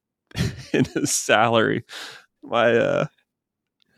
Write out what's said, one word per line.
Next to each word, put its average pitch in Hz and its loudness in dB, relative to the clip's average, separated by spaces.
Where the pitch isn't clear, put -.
<laughs> - -6
in - 2
his - -4
salary 113 2
my, 117 2
uh, 104 0